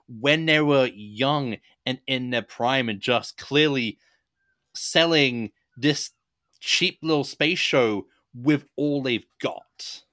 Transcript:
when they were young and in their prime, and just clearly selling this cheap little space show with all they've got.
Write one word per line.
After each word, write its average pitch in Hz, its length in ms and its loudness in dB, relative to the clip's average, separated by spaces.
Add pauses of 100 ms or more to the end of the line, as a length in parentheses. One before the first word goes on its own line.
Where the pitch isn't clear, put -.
when 143 380 0
they 151 160 4
were 139 320 4
young 113 640 -2 (280)
and 127 220 -4
in 127 220 -4
their 123 140 0
prime, 123 440 0
and 104 140 -4
just 120 360 -2
clearly 139 600 0 (800)
selling 139 760 2 (240)
this 143 360 -2 (480)
cheap - 420 -2
little 156 220 0
space 160 360 0
show 113 460 2 (280)
with 139 320 0 (100)
all 143 260 -2
they've 120 240 -2 (160)
got. - 720 -10